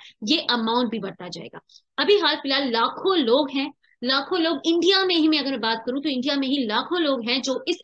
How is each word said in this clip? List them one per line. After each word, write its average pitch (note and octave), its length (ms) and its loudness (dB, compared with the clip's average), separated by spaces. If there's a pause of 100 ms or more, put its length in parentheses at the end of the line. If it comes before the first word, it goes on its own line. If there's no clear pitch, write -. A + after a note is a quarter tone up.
(240)
ये A#3 140 2 (120)
amount A#3 420 0
भी A3+ 80 -6
बढ़ता F#3 280 -10
जाएगा। E3+ 320 -14 (380)
अभी F4 220 4
हाल D4+ 160 2
फिलहाल C#4 360 -2
लाखों C4 460 0
लोग C4+ 340 4
हैं, C#4 220 -4 (300)
लाखों C#4+ 380 0
लोग D#4+ 240 0
India E4+ 400 4
में F4+ 100 2
ही, D#4 120 4
मैं D#4 120 2
अगर C4+ 180 -2
बात A3+ 280 -2
करूं C4 160 -4
तो D4+ 80 -4
India C4+ 260 -2
में C4+ 120 -2
ही C4+ 180 -2
लाखों A3 360 -2
लोग C4 280 -2
हैं B3+ 120 0
जो B3+ 260 -4
इस E4+ 160 -4